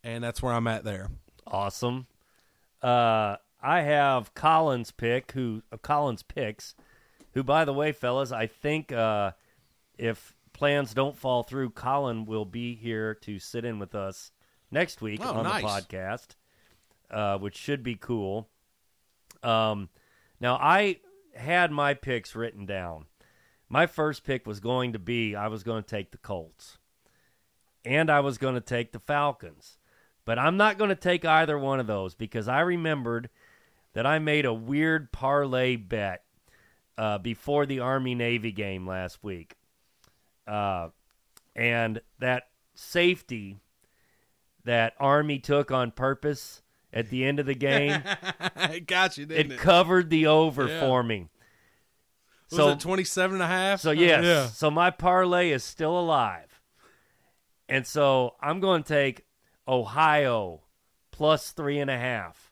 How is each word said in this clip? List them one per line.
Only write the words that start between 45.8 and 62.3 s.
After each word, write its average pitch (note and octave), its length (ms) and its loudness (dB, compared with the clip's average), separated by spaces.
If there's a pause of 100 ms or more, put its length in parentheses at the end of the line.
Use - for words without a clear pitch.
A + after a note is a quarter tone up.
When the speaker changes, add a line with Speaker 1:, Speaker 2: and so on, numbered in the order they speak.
Speaker 2:
purpose C3+ 680 -4 (320)
at A2 160 -4
the B2+ 160 -2
end C#3+ 140 0
of C#3 60 -2
the C3+ 100 -2
game, C#3 480 0 (300)
Speaker 1:
<laughs> - 220 -6
It E3 320 -2
got F#3 300 2
you, C#3+ 80 -12
didn't D3+ 280 0
Speaker 2:
it - 20 -10
Speaker 1:
it? A#2+ 40 -12
Speaker 2:
covered F3 500 6
the D#3 180 6
over D3+ 400 6
Speaker 1:
Yeah. D#3+ 140 -2
Speaker 2:
for B2+ 220 4
me. G2+ 260 -4 (1200)
Speaker 1:
Was E3 60 0
Speaker 2:
So D3 120 8
Speaker 1:
it - 100 2
twenty-seven F#3 560 0
and F#3 80 0
a E3 40 0
half? F#3 320 0
Speaker 2:
So, D#3 120 0
yes. E3 320 6
Speaker 1:
Yeah. D#3 240 4
Speaker 2:
So D3+ 240 0
my F3 200 4
parlay F3+ 600 2
is C3 120 0
still E3 360 -2
alive. B2 600 0 (1080)
And C3+ 200 0
so C3+ 540 2
I'm D#3 180 -4
gonna F#3 240 2
take C#3 420 0 (420)
Ohio B2 920 2 (500)
plus D3+ 400 2
three C#3+ 280 -4
and C#3 120 -2
a B2+ 60 -2
half A2+ 540 -6